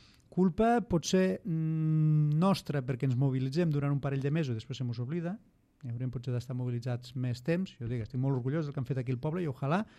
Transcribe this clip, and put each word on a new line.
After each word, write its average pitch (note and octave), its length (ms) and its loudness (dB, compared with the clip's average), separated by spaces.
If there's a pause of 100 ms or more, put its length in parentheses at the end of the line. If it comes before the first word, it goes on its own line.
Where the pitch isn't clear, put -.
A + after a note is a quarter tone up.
(340)
Culpa G#3+ 460 4 (100)
pot E3+ 160 2
ser, F#3 400 2
mm, D#3 840 4 (100)
nostra E3+ 400 2
perquè B2+ 240 -2
ens B2+ 140 2
mobilitzem C3+ 500 2
durant C#3+ 240 0
un C#3 80 0
parell C#3 220 -2
de C#3+ 100 0
mesos D3+ 220 0
i - 20 -4
després A#2 240 -10
se - 60 -2
mos A#2 120 -4
oblida. E3 360 -4 (480)
I B2+ 80 -8
hauríem B2 180 -4
potser B2 240 -6
d'estar B2 220 -4
mobilitzats B2 600 -4
més B2+ 280 -2
temps. F3 360 -2
Jo A#2+ 80 -6
dic, A#2+ 140 -4
estic B2+ 180 -6
molt C3+ 200 2
orgullós C#3+ 260 -2
del C#3+ 80 -8
que C#3+ 60 -4
han B2 80 -4
fet C3 100 -2
aquí B2+ 140 -4
el A#2+ 80 -2
poble E3 240 -4
i D#3+ 40 -2
ojalà, D3 360 -2 (160)